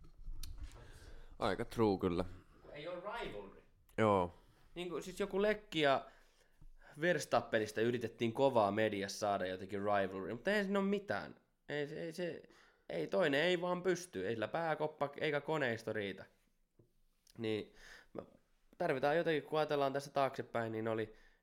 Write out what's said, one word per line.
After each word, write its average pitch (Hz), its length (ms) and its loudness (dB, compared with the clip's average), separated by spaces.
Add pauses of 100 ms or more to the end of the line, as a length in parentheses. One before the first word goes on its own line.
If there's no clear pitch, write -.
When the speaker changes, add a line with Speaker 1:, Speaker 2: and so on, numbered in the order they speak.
(1400)
Speaker 1:
Aika 113 260 0
true 107 340 4
kyllä. 87 260 2 (480)
Speaker 2:
Ei 156 160 -10
oo 180 60 -6
rivalry. 202 680 -10 (360)
Speaker 1:
Joo. 101 440 4 (320)
Speaker 2:
Niinku, 170 260 -6
siis 180 200 -10
joku 196 220 0
lekki 208 380 0
ja 139 240 6 (960)
Verstappenista 123 800 2
yritettiin 117 520 0
kovaa 120 380 6
mediassa 101 480 0
saada 101 280 0
jotenkin 98 340 -6
rivalry, 98 520 0
mutta 120 180 -2
ei 208 140 2
siinä 196 140 0
oo 196 60 2
mitään. 196 500 -2 (340)
Ei, 147 300 -4
ei 165 140 -8
se, 170 300 -6 (460)
ei 175 180 -2
toinen 156 340 4
ei 175 200 4
vaan 180 220 -2
pysty, 165 460 -2
ei 117 60 0
sillä 107 140 -2
pääkoppa 151 600 -2 (100)
eikä 147 200 0
koneisto 131 520 -2
riitä. 101 320 -4 (1120)
Niin, 110 360 -2 (380)
mä, - 100 -10 (560)
tarvitaan 147 380 2
jotenkin, 160 260 2
kun 156 160 -2
ajatellaan 143 340 2
tässä 139 180 -2
taaksepäin, 120 640 0
niin 110 160 -2
oli 110 260 -2 (280)